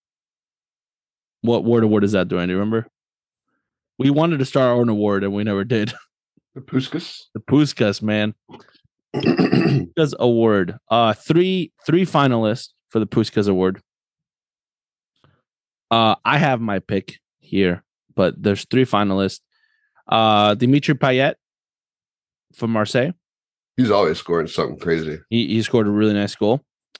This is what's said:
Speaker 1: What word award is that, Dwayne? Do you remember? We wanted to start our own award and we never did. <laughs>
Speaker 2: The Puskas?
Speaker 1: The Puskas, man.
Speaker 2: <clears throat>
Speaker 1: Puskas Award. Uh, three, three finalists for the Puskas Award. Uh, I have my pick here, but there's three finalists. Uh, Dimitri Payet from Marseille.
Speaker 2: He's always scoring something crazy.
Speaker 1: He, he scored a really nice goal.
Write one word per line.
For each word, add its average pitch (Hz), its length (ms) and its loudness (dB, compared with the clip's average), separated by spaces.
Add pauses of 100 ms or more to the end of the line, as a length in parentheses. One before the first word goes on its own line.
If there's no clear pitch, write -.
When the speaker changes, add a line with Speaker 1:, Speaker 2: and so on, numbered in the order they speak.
(1400)
Speaker 1:
What 113 220 0
word 113 200 2
award 107 200 4
is 104 80 0
that, 92 160 0
Dwayne? 90 180 -2
Do 90 60 -2
you 92 60 -2
remember? 110 280 -2 (1120)
We 135 120 2
wanted 160 280 2
to 135 60 0
start 131 240 0
our 120 60 2
own 120 140 2
award 104 360 0
and 98 80 -4
we 104 120 -4
never 98 200 -2
did. 107 340 -2
<laughs> - 40 -20 (520)
Speaker 2:
The 139 80 -18
Puskas? - 640 -8 (100)
Speaker 1:
The 107 60 -10
Puskas, 131 600 -2
man. 107 320 -2 (180)
Speaker 2:
<clears throat> - 640 -20
Speaker 1:
Puskas - 1040 0
Award. 113 600 2 (120)
Uh, 113 220 2
three, 180 580 0 (140)
three 170 220 0
finalists 120 640 0 (200)
for - 100 -2
the 107 80 0
Puskas 107 400 0
Award. 95 360 0 (2000)
Uh, 113 340 2
I 135 140 4
have 135 220 0
my 104 200 -2
pick - 380 -6 (200)
here, 90 460 -2 (300)
but 95 280 0
there's 101 280 -2
three 127 140 2
finalists. 98 560 -2 (680)
Uh, 107 460 2
Dimitri 135 400 0
Payet 135 400 0 (1200)
from 117 180 -6
Marseille. 120 400 0 (640)
Speaker 2:
He's 120 140 2
always 98 280 2
scoring 82 280 -4
something 69 320 -6
crazy. 80 400 -4 (100)
Speaker 1:
He, 117 200 -2
he 110 140 0
scored 110 240 0
a 101 40 0
really 104 240 2
nice 101 200 -2
goal. 113 280 0 (380)